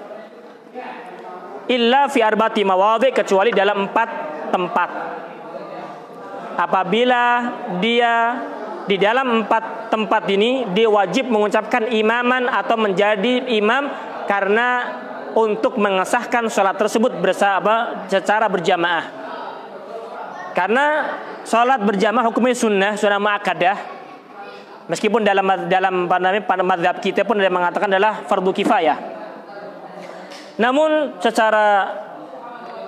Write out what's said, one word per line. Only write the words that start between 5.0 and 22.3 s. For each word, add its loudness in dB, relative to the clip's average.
Apabila 2
dia 2
di 2
dalam 2
empat -4
tempat 0
ini, 2
dia 4
wajib 2
mengucapkan 0
imaman 2
atau 0
menjadi 2
imam 0
karena 0
untuk 0
mengesahkan 0
sholat 2
tersebut 0
bersama, 0
secara 2
berjamaah. 0
Karena 2
sholat 2
berjamaah 2